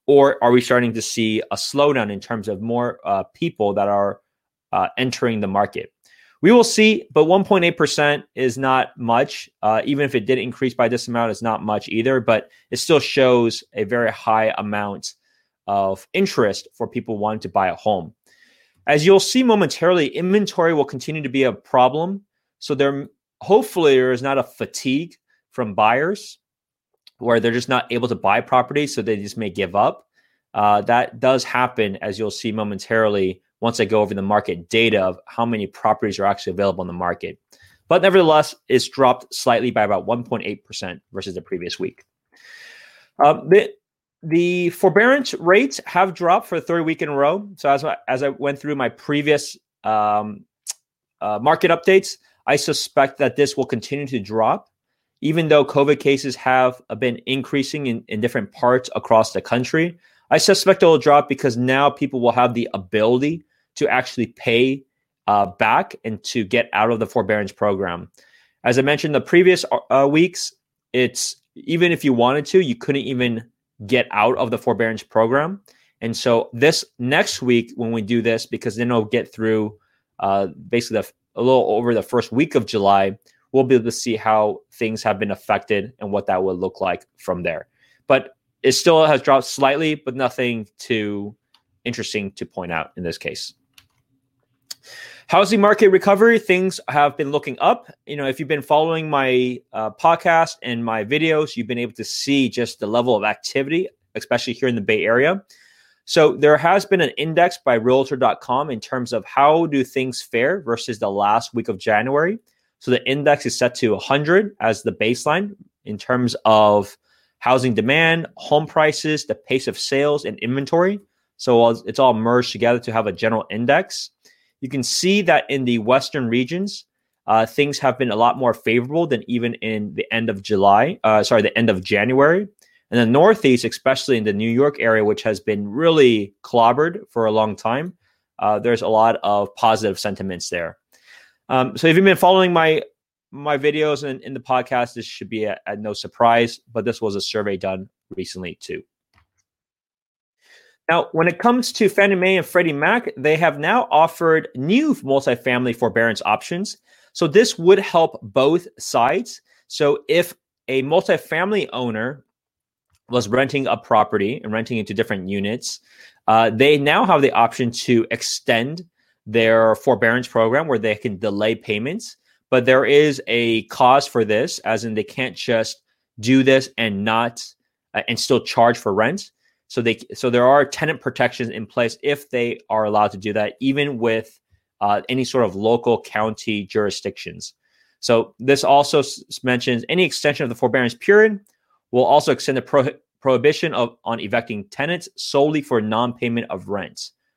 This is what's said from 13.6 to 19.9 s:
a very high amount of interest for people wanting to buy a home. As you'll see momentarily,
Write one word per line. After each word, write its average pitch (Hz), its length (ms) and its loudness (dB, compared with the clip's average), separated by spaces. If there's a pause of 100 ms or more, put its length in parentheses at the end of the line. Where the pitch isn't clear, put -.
a 107 100 -4
very 113 280 -2
high 110 460 0
amount 101 560 -8 (540)
of 95 460 -2
interest 147 600 0
for 117 140 -8
people 113 320 -8
wanting 107 220 -4
to 98 80 -10
buy 95 200 0
a 85 60 -4
home. 92 380 -4 (760)
As 151 180 2
you'll 190 140 8
see 254 240 0
momentarily, 180 640 2